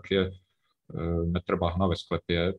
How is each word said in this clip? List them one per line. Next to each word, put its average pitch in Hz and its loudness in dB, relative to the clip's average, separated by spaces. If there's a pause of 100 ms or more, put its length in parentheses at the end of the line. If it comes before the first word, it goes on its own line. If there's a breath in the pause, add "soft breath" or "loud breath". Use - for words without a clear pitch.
(120)
je, 95 2
eh, - -6
metr 87 0
bahna 87 2
ve 85 2
sklepě 85 -2